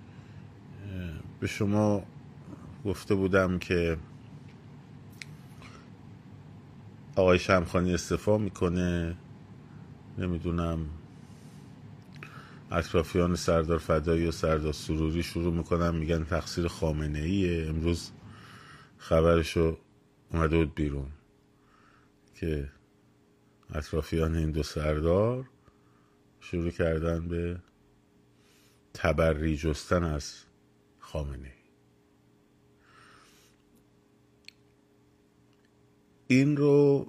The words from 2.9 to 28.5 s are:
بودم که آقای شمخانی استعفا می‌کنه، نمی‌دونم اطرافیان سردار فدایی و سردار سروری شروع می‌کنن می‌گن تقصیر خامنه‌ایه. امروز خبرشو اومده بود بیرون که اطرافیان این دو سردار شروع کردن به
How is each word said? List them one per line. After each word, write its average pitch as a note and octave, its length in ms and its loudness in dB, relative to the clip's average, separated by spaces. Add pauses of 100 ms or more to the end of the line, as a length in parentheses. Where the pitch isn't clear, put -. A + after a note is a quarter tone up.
بودم F#2+ 440 4
که E2+ 400 0 (3250)
آقای F#2 220 8
شمخانی F2+ 560 2
استعفا F2+ 440 0
می‌کنه، F2 760 0 (1040)
نمی‌دونم E2+ 680 -2 (1800)
اطرافیان F2 640 0
سردار E2 440 2
فدایی E2 480 2
و E2 40 0
سردار D#2 420 0
سروری D#2+ 500 -2
شروع E2+ 320 -2
می‌کنن E2+ 420 0
می‌گن D#2+ 280 0
تقصیر E2+ 440 -2
خامنه‌ایه. D#2+ 1000 -2
امروز D#2+ 420 0 (880)
خبرشو E2 800 4 (520)
اومده D#2+ 260 2
بود D#2+ 180 2
بیرون C#2+ 320 -4 (1300)
که D2+ 340 -4 (1040)
اطرافیان D#2+ 640 -2
این D#2 140 0
دو D2+ 120 -2
سردار E2+ 840 0 (920)
شروع E2+ 300 -4
کردن E2 580 0
به E2+ 300 -4 (1400)